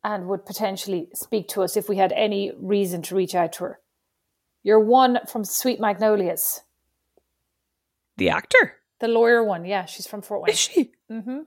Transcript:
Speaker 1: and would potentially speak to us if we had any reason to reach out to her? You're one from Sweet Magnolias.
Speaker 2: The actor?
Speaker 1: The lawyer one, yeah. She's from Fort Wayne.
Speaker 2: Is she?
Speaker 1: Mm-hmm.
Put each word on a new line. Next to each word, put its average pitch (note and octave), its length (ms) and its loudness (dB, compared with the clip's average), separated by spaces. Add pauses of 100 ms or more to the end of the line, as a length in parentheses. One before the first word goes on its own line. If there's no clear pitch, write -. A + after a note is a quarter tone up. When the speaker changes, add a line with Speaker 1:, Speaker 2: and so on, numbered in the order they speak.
Speaker 1:
and G3+ 280 -6
would G3 160 -4
potentially G3 680 -6
speak - 360 -6
to - 120 -4
us F3 140 -2
if G#3 140 -2
we G3+ 80 0
had F#3+ 160 2
any G3+ 440 -2
reason F#3 460 0
to F3+ 120 -10
reach F#3 200 -2
out E3+ 180 0
to F3+ 120 -8
her? - 140 -12 (840)
You're G#3+ 160 6
one B3 480 6
from A3 160 -6
Sweet - 380 -2
Magnolias. G3+ 800 0 (1600)
Speaker 2:
The - 120 2
actor? - 480 2 (220)
Speaker 1:
The A#3 80 -2
lawyer A#3 360 4
one, F3+ 220 -4
yeah. F#3 200 -4
She's - 200 -14
from G#3 160 -12
Fort G3+ 220 -8
Wayne. G#3 80 2
Speaker 2:
Is - 80 -2
she? - 320 0 (200)
Speaker 1:
Mm-hmm. A3+ 360 -10